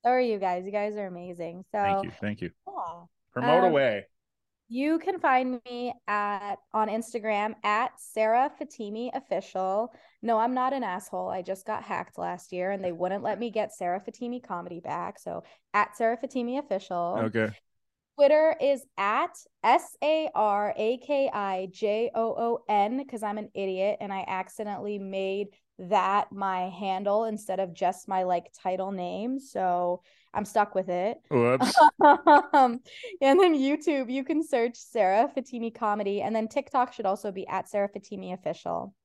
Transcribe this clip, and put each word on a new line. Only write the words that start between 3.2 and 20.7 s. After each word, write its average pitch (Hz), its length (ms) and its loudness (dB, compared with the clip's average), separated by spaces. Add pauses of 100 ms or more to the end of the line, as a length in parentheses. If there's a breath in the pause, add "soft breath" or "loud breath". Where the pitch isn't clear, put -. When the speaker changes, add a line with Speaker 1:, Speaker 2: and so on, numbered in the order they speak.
Speaker 2:
Promote 151 320 4
Speaker 1:
Um, 180 60 6
Speaker 2:
away. 127 360 2 (600)
Speaker 1:
you 285 300 0
can 349 220 -4
find 254 440 2
me 247 300 -8 (140)
at, 202 480 -4 (180)
on 214 140 2
Instagram 214 760 -2
at 214 380 0
Sarah 226 500 2 (100)
Fatimi 226 540 -8
Official. 196 800 -4 (280 soft breath)
No, 226 160 2
I'm 240 160 0
not 254 180 0
an 269 100 -2
asshole. 185 480 -6
I 185 120 -6
just 190 220 -8
got - 200 -6
hacked 185 340 -8
last 175 340 -8
year 185 200 -2
and 190 120 -4
they 180 80 -2
wouldn't 180 300 -2
let 196 160 -2
me 233 120 -6
get 208 220 -2
Sarah 180 280 -4
Fatimi 240 420 -10
comedy 175 380 -10
back. 175 400 -8
So 170 240 -10 (280 soft breath)
at - 240 0
Sarah 233 220 0
Fatimi 247 400 -4
Official. 190 680 -4
Speaker 2:
Okay. 110 240 0 (680)
Speaker 1:
Twitter 302 440 6
is 277 240 2 (140)
at 220 320 0 (340)
S 285 400 4
A 311 300 2
R 208 420 2